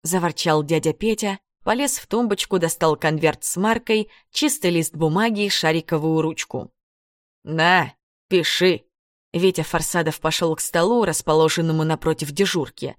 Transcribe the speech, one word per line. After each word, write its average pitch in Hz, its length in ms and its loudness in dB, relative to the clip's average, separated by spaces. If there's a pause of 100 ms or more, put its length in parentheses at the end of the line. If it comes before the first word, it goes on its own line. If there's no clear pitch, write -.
заворчал 165 600 0
дядя 156 300 0
Петя, 208 460 -2 (240)
полез 254 340 -2
в - 100 -14
тумбочку, 208 520 -2
достал 160 360 2
конверт 156 480 -2
с - 140 -6
маркой, 220 520 0 (220)
чистый 226 400 0
лист 165 240 -2
бумаги 202 500 0
и 202 40 -2
шариковую 160 720 0
ручку. - 500 -6 (720)
«На, 160 500 2 (360)
пиши». 180 560 2 (480)
Витя 180 300 0
Форсадов 160 560 -2
пошёл 160 360 0
к - 60 -10
столу, 214 440 2
расположенному 160 800 2
напротив 156 480 -2
дежурки. 143 680 -2